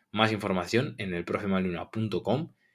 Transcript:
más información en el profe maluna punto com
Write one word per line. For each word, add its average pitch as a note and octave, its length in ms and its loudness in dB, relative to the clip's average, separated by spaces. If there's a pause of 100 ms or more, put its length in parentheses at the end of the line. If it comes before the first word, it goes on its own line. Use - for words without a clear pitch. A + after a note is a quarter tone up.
(100)
más A2 220 4
información G2 680 0
en F#2+ 160 -4
el E2+ 100 -4
profe G2 220 -2
maluna F#2 460 0
punto G#2 320 -2
com C#3+ 300 0 (200)